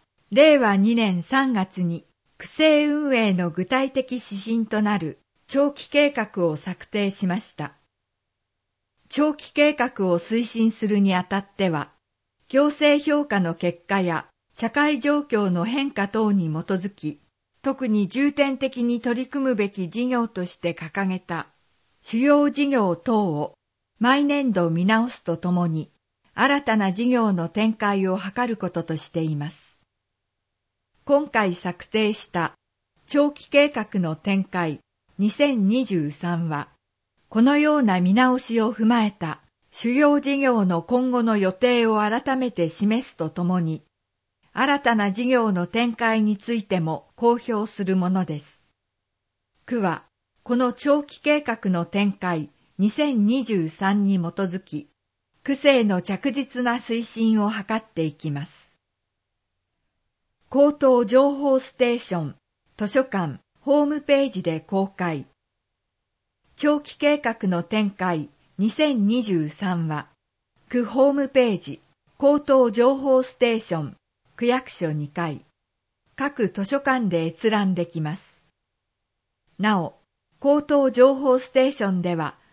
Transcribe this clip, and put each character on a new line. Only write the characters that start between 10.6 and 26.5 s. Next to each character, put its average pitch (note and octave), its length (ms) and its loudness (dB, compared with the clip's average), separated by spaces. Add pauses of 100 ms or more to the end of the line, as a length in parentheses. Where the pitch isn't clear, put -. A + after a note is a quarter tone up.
す A3 180 -4
る G3+ 120 2
に G3 160 4
あ F3+ 80 0
た G3 160 -4
っ G3 100 -8
て F#3+ 220 -2
は、 D3+ 200 -6 (560)
行 C#4 180 4
政 D4 380 2
評 D4 220 0
価 G3+ 140 -2
の E3+ 160 -2
結 E3+ 320 -4
果 G3 140 0
や E3+ 260 -4 (260)
社 A3+ 160 -6
会 D4 300 2
状 C#4+ 220 0
況 G#3+ 280 0
の F3 140 0
変 C#4 280 -4
化 G3 180 -4
等 A3 240 0
に F3+ 140 0
基 D#3 40 -4 (220)
づ F#3+ 160 -4
き、 - 320 -12 (400)
特 C4+ 260 -4
に G#3 220 0
重 C#4 240 0
点 C#4 240 0
的 C4 260 -4
に A#3+ 160 -2
取 A#3+ 220 -4
り B3 60 -10
組 C4+ 240 -2
む A#3 40 -2
べ G3+ 140 -2
き F#3 200 -8
事 A3+ 180 -4
業 A#3+ 200 -2
と F3+ 180 -8
し - 120 -14
て E3+ 160 -6
掲 E3+ 340 -6
げ F#3 120 -4
た - 280 -10 (540)
主 - 180 -4
要 C#4+ 300 4
事 C#4+ 180 0
業 G#3 280 2
等 G#3+ 320 0
を D3 280 -4 (420)
毎 C4+ 280 2
年 C#4+ 260 0
度 F3 180 2
見 E3+ 160 0
直 A3+ 240 2
す - 140 -14
と E3+ 140 -4
と F3+ 140 -4
も F3 160 0
に、 D#3+ 220 -6 (440)
新 C#4+ 280 0